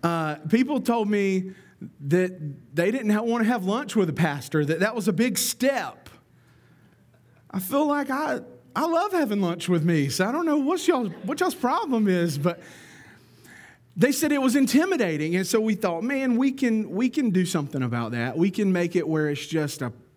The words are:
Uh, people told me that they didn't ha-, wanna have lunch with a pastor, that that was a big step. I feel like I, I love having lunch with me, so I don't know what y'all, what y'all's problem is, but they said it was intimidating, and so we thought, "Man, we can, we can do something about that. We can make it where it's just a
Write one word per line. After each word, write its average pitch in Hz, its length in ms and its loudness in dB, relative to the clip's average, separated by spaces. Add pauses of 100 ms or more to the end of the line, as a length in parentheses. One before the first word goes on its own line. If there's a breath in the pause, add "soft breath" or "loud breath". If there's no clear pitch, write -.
Uh, 165 320 0 (140)
people 254 320 2
told 226 280 0
me 190 440 0 (560 loud breath)
that 165 680 -2
they 175 160 2
didn't 226 180 -2
ha-, 208 140 2
wanna 233 220 0
have 220 200 0
lunch 202 300 -2
with 190 140 2
a 147 40 -4
pastor, 151 520 0
that 160 160 0
that 220 120 0
was 208 140 -2
a 214 60 2
big 220 220 2
step. - 760 -2 (1400 soft breath)
I 202 80 -6
feel 285 300 0
like 285 240 -2
I, 277 300 -4 (340)
I 311 100 0
love 349 280 0
having 214 280 0
lunch 170 260 -2
with 175 160 2
me, 156 260 2
so 185 180 0
I 233 40 -2
don't 330 140 -2
know 302 120 2
what 302 300 0
y'all, 254 200 2 (160)
what 269 160 -6
y'all's 359 160 0
problem 254 520 0
is, 175 300 2
but 170 220 -2 (1400 loud breath)
they 240 140 4
said 294 220 2
it 277 80 2
was 262 160 2
intimidating, 226 800 2
and 185 100 0
so 220 140 2
we 220 120 2
thought, 175 300 -2
"Man, 262 320 0
we 262 160 2
can, 226 380 0
we 214 180 0
can 247 220 0
do 185 160 2
something 143 360 -4
about 117 300 -2
that. 120 260 -4
We 185 140 2
can 196 220 0
make 175 240 0
it 165 100 0
where 156 220 0
it's 143 180 -6
just 151 340 -2
a 123 120 -6 (240)